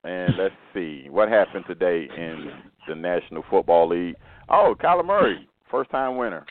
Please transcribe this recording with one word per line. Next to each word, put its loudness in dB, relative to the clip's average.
And -4
let's -4
see -10
what 2
happened 2
today -2
in -12
the -10
National -6
Football 4
League. -4
Oh, 4
Kyler 2
Murray, 0
first-time -4
winner. -6